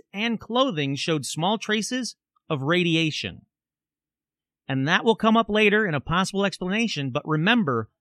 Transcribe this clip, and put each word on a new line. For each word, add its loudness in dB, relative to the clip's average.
and -4
clothing 0
showed -2
small 0
traces -4
of -2
radiation. 0
And -2
that 2
will 4
come 4
up 2
later 4
in -2
a 0
possible 0
explanation, -2
but -6
remember, 0